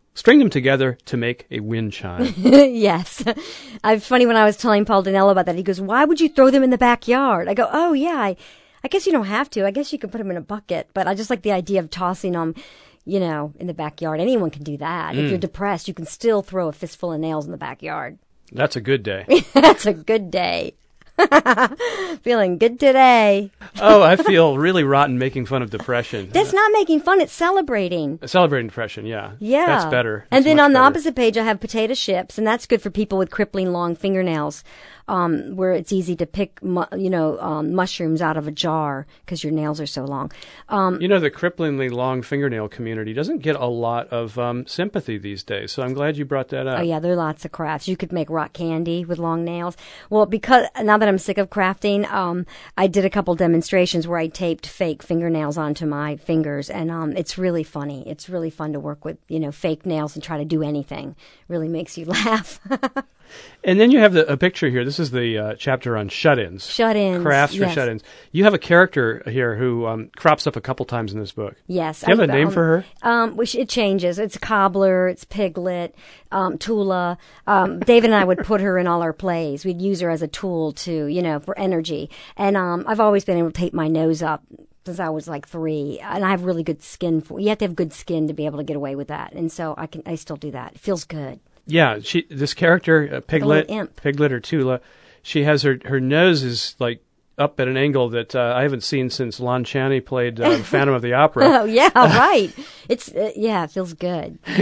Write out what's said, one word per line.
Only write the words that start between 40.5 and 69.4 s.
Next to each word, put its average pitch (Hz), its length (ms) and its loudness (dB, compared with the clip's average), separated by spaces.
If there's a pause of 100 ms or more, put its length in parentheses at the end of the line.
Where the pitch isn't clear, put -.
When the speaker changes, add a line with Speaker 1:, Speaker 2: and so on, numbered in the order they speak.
Speaker 2:
Um, 190 320 0
Speaker 1:
You 180 80 -2
know, 196 100 4
the 151 120 0
cripplingly 147 600 -4
long 127 320 -4
fingernail 120 460 -4
community 110 460 -8
doesn't 196 240 -4
get 147 180 -2
a 127 100 -4
lot 117 420 -4
of, 117 300 -6
um, 120 280 -4
sympathy 175 520 -6
these 98 240 -12
days, 104 300 -8
so 135 100 -6
I'm 127 120 -4
glad 143 220 -4
you 147 100 -6
brought 135 220 -4
that 131 200 -6
up. 131 120 -4
Speaker 2:
Oh, - 20 -2
yeah, 165 180 -2
there 175 120 -2
are 180 40 0
lots 156 280 -4
of 165 80 -12
crafts. 156 360 -8
You 185 80 -4
could 175 160 -8
make 165 180 -4
rock 156 220 -4
candy 170 520 -4
with 170 140 -6
long 165 260 -4
nails. 170 320 -8 (340)
Well, 214 160 4
because, 226 400 2 (160)
now 208 160 4
that 214 100 4
I'm 190 100 2
sick 196 200 -4
of 190 100 -2
crafting, 202 640 -2
um, 180 320 -4 (320)
I 190 100 2
did 190 200 0
a 190 40 2
couple 180 240 0
demonstrations 170 720 0
where 175 120 -4
I 160 80 -4
taped 165 400 -6
fake 160 360 -6
fingernails 165 540 -2
onto 151 300 -4
my 147 300 -6
fingers, 147 520 -4
and, 165 220 -6
um, 160 260 -6
it's - 220 -8
really 175 260 -2
funny. 143 420 -10
It's 151 220 -14
really 170 220 -6
fun 156 240 -8
to 143 60 -6
work 147 260 -12
with, 160 100 -10 (100)
you 160 140 -6
know, 147 120 -4
fake 160 340 -6
nails 156 280 -4
and 151 80 -12
try 160 140 -8
to 147 80 -6
do 156 180 -2
anything. 143 540 -8 (320)
Really 165 200 -6
makes 165 280 -8
you 165 80 -12
<laughs> 208 400 -2
laugh. - 160 -18 (1000)
Speaker 1:
And 190 160 4
then 233 120 8
you 277 80 8
have 208 160 8
the, 160 180 6
a 139 60 0
picture 180 320 0
here. 123 160 0
This 143 120 -6
is 151 120 -4
the, 120 260 -2
uh, 107 220 -4
chapter 127 400 -2
on 101 100 -4
shut-ins. 104 580 0
Speaker 2:
Shut-ins, 208 560 0
Speaker 1:
Crafts 147 340 2
for 196 80 0
Speaker 2:
yes. 175 100 0
Speaker 1:
shut-ins. 120 280 -4 (300)
You 185 120 2
have 208 100 6
a 165 40 -2
character 151 680 2
here 120 300 -2